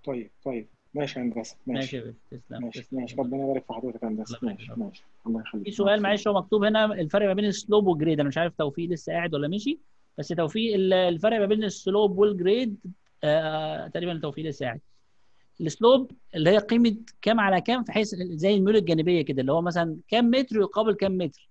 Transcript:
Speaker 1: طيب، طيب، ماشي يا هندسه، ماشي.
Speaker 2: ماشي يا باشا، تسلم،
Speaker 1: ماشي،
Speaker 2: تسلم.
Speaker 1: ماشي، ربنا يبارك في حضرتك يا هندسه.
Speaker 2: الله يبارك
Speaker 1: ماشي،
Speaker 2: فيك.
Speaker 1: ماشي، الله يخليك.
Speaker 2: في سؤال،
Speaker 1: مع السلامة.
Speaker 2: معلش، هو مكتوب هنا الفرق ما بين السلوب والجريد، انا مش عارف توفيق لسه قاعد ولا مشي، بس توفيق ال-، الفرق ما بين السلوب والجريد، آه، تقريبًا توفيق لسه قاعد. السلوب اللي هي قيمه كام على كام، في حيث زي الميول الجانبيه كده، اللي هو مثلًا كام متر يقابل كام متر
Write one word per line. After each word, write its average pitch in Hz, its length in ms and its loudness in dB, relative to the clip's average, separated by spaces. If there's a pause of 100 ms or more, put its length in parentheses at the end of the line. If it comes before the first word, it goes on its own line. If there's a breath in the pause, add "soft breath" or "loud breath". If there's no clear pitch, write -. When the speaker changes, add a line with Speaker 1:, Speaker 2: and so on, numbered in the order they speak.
Speaker 1:
طيب، 123 260 -8 (140)
طيب، 120 240 -8 (260)
ماشي 143 240 -6
يا 127 60 -6
هندسه، 117 320 -6 (100)
ماشي. 131 140 -4
Speaker 2:
ماشي 135 160 -6
يا 120 60 -10
باشا، 117 140 -14 (140)
تسلم، 120 340 -14
Speaker 1:
ماشي، 120 180 -12
Speaker 2:
تسلم. 131 180 -10
Speaker 1:
ماشي، 123 160 -10
ربنا 135 280 -4
يبارك 135 220 -2
في - 60 -12
حضرتك 117 300 -8
يا 117 60 -6
هندسه. 110 300 -8
Speaker 2:
الله 113 140 -4
يبارك 98 60 -12
Speaker 1:
ماشي، - 160 -16
Speaker 2:
فيك. 117 40 -8
Speaker 1:
ماشي، - 260 -10 (220)
الله 226 140 -4
يخليك. 208 240 -10
Speaker 2:
في 202 60 -8
سؤال، 202 180 0
Speaker 1:
مع 202 60 6
السلامة. 208 140 0
Speaker 2:
معلش، 208 200 0
هو 208 60 2
مكتوب 202 300 2
هنا 214 200 4
الفرق 202 420 0
ما 190 60 2
بين 202 120 0
السلوب 208 420 2
والجريد، 156 340 2
انا 147 80 2
مش 139 100 -2
عارف 165 160 -2
توفيق 165 360 -4
لسه 165 220 -6
قاعد 170 220 -2
ولا 143 140 -2
مشي، 214 300 -4 (400)
بس 147 100 -8
توفيق 180 460 0
ال-، 190 180 4
الفرق 185 480 2
ما 202 60 2
بين 214 180 2
السلوب 190 540 0
والجريد، 208 580 2 (480)
آه، 156 640 -2
تقريبًا 170 340 -6
توفيق 156 240 -8
لسه 147 200 -6
قاعد. 120 140 -6 (800)
السلوب 240 500 4 (240)
اللي 160 160 4
هي 208 80 6
قيمه 226 380 4 (260)
كام 226 180 2
على 190 200 4
كام، 240 240 -2
في - 80 -10
حيث 208 220 0
زي 180 400 0
الميول 202 220 4
الجانبيه 170 460 2
كده، 135 180 -2
اللي 131 120 2
هو 165 100 2
مثلًا 170 340 -2 (120)
كام 233 220 4
متر 254 260 0
يقابل 214 360 2
كام 190 260 0
متر 165 320 -6